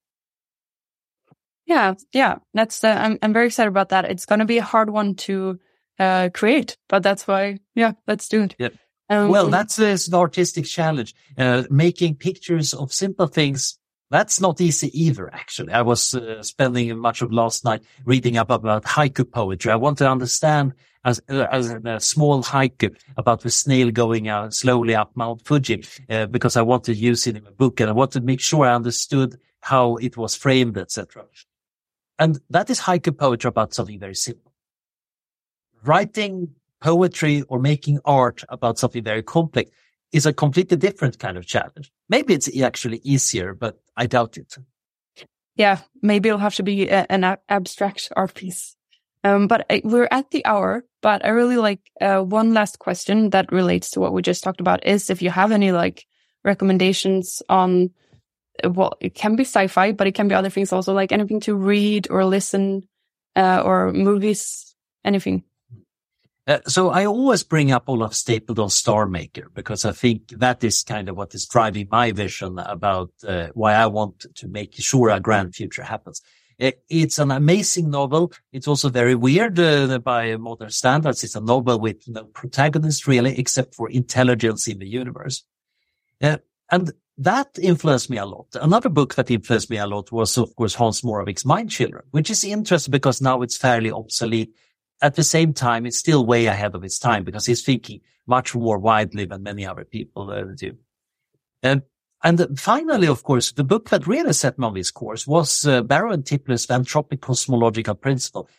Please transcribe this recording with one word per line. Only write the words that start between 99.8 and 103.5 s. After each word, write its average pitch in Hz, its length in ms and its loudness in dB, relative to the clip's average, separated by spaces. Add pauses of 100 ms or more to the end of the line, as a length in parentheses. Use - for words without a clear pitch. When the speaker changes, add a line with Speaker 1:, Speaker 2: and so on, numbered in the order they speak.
Speaker 2:
people, 104 460 -12
uh, 101 120 -8 (120)
do. - 220 -14 (840)
Um, 135 200 2 (400)
and 165 360 2
finally, 254 480 2
of 135 160 0
course, 127 280 0